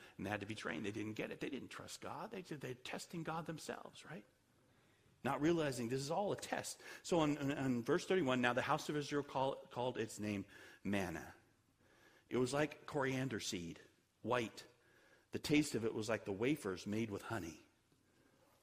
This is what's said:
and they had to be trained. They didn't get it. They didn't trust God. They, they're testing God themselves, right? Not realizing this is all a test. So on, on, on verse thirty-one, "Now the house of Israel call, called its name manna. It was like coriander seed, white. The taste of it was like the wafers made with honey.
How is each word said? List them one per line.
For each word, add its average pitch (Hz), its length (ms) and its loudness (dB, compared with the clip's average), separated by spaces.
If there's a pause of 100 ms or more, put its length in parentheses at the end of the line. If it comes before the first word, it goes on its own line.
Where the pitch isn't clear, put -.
(180)
and 92 80 -6
they 95 40 -2
had 104 120 -2
to 101 40 -8
be 107 100 -6
trained. 82 300 -4
They 101 60 -2
didn't 107 220 -4
get - 180 -6
it. - 80 -10
They 139 100 -6
didn't - 200 -8
trust - 320 -12
God. 143 300 -8
They, 196 100 -8
they're 139 320 -8 (100)
testing - 400 -6
God 160 220 -4
themselves, - 640 -8
right? 185 140 -12 (1000)
Not 131 180 2
realizing 147 480 4
this 131 120 2
is 139 100 -2
all 185 200 2
a 135 60 0
test. - 420 -4 (240)
So 175 160 4
on, 151 180 6
on, 139 160 2
on 131 300 2
verse 160 220 4
thirty-one, 131 360 4
"Now 123 120 6
the 123 80 4
house 143 280 2
of 147 80 0
Israel 143 260 0
call, 135 320 0 (160)
called 123 260 -2
its 110 220 -4
name 101 260 -2 (380)
manna. 92 500 -2 (960)
It 113 80 0
was 123 160 2
like 147 320 0
coriander 131 540 0
seed, 85 400 -4 (440)
white. 117 400 0 (680)
The - 80 -2
taste 147 360 4
of 113 100 0
it 110 80 0
was 110 160 -2
like 110 160 0
the 104 80 -2
wafers 104 520 0
made 110 240 0
with 98 140 -4
honey. 87 400 -6 (1000)